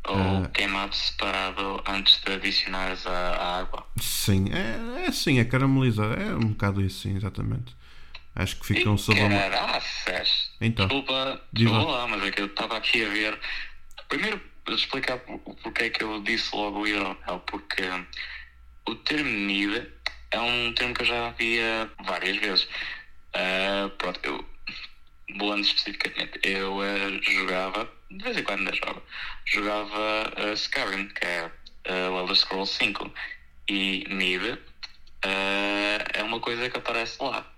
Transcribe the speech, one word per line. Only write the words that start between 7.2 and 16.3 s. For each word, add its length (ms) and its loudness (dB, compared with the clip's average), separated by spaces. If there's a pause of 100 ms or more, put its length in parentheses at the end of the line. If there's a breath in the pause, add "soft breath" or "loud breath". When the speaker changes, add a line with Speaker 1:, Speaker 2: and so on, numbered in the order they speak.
Speaker 2:
Acho 240 0
que 60 -6
fica 160 4
Speaker 1:
E 80 6
Speaker 2:
um 80 8
sabor 320 6
ma-, 100 6
Speaker 1:
caraças! 1200 0
Speaker 2:
Então, 280 4
Speaker 1:
Desculpa, 540 0 (120)
Speaker 2:
diz 180 8
lá. 60 6
Speaker 1:
desculpa 220 4
lá, 100 -2
mas 140 0
é 80 0
que 100 0
eu 60 0
estava 300 -2
aqui 280 4
a 40 -2
ver. 300 0 (720 loud breath)
Primeiro, 320 0 (260)
explicar 520 0
por-, 260 -12
o 100 -12
porquê 300 -2
é 40 0
que 140 -2
eu 180 -4
disse 320 -2